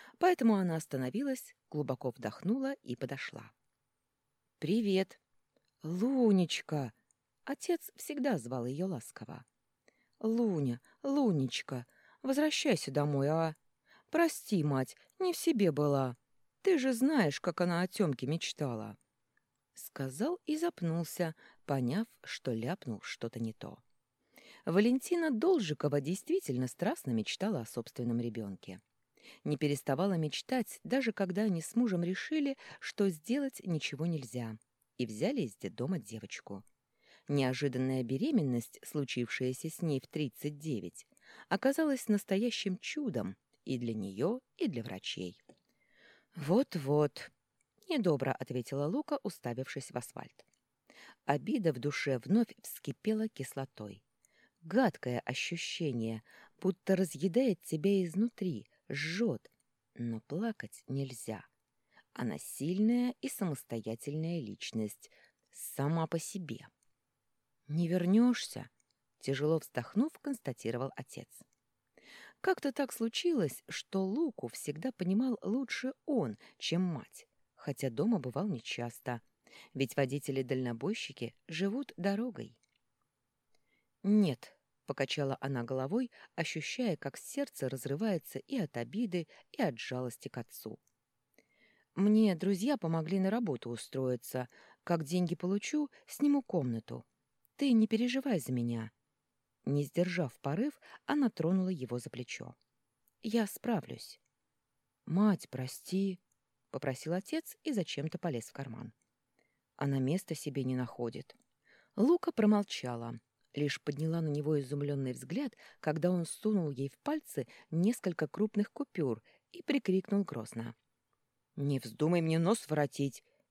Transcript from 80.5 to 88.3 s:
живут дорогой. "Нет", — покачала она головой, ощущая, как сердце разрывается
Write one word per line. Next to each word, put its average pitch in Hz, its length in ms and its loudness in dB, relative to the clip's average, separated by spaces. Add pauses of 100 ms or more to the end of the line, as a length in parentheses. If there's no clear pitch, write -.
живут 196 500 -2
дорогой. 196 640 -4 (1400)
"Нет", — 202 540 4 (300)
покачала 135 540 0
она 135 220 -2
головой, 135 480 -2 (240)
ощущая, 170 600 -2
как - 200 -8
сердце - 520 -6
разрывается 147 720 -2